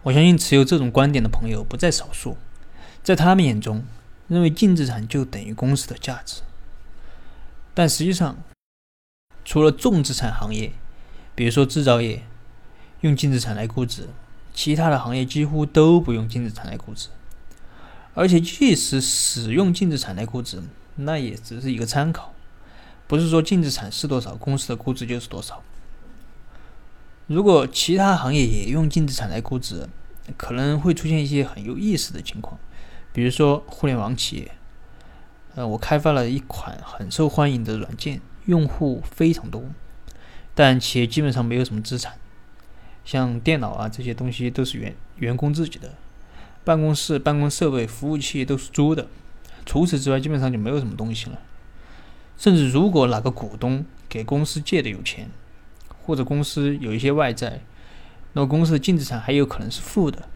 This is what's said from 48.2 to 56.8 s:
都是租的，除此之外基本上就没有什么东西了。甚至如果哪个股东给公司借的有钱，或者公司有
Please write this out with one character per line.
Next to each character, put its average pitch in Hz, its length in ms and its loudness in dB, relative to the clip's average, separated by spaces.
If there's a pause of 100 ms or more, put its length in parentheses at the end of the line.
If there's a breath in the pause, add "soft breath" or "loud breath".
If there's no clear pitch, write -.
都 135 120 -2
是 - 140 -8
租 151 240 4
的， 151 140 -6 (580 loud breath)
除 156 180 2
此 170 160 0
之 135 100 -2
外 135 80 4
基 139 120 -2
本 147 100 0
上 131 100 0
就 123 80 -2
没 107 120 -2
有 147 80 0
什 131 80 -2
么 104 100 -6
东 113 180 -4
西 110 140 -8
了。 - 100 -12 (1000 soft breath)
甚 190 180 6
至 139 140 4
如 165 200 4
果 147 180 4
哪 - 120 0
个 123 100 -2
股 113 260 -8
东 131 280 -2 (240)
给 110 160 -8
公 143 200 0
司 - 140 -6
借 156 220 0
的 131 80 -2
有 98 140 -8
钱， - 260 -8 (760)
或 160 120 -2
者 131 80 0
公 143 180 0
司 143 360 0
有 110 160 -4